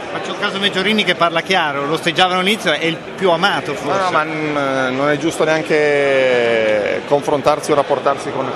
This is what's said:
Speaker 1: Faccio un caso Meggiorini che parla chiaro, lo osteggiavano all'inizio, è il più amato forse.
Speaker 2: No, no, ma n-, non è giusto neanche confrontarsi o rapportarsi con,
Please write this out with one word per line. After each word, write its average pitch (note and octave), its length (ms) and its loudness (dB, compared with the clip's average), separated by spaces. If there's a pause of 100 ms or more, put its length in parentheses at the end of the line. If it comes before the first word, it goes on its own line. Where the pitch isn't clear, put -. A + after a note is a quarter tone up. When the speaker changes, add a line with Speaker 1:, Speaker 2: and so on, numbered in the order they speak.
(120)
Speaker 1:
Faccio F#3 220 -8
un - 60 -10
caso G3 200 -2
Meggiorini G3 460 0
che F3+ 100 2
parla E3 240 0
chiaro, D#3+ 460 0
lo D3 80 -2
osteggiavano F3 480 0
all'inizio, F#3 320 0
è D3 100 -2
il E3 140 -2 (180)
più F#3 160 0
amato E3 440 0
forse. D3 220 -4
Speaker 2:
No, F#3+ 60 -2
no, F3+ 80 -2
ma D#3+ 120 2
n-, C#3+ 720 -2
non C#3 140 0
è D3 80 2
giusto D#3+ 280 -2
neanche C3 1600 2
confrontarsi D3 640 2
o D3+ 40 4
rapportarsi C#3 540 0
con, C3 260 -4